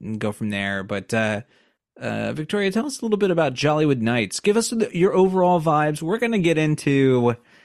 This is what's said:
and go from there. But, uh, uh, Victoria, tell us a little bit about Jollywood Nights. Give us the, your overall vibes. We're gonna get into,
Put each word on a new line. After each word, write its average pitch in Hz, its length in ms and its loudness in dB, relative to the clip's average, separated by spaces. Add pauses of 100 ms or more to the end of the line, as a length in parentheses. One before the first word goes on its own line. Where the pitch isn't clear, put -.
and 107 180 -10
go 104 140 -4
from 110 180 -6
there. 98 320 -4
But, 101 320 -8
uh, 107 280 0 (580)
uh, 110 320 -6
Victoria, 190 400 -4
tell 226 140 -2
us - 140 -10
a - 40 -10
little 214 140 -2
bit 196 120 0
about 160 240 0
Jollywood 147 460 2
Nights. 113 400 -2
Give 208 160 2
us 226 140 -2
the, 226 260 -2
your 185 180 2
overall 185 460 4
vibes. 151 420 0
We're 185 160 -2
gonna 233 200 0
get 165 200 2
into, 135 760 2 (280)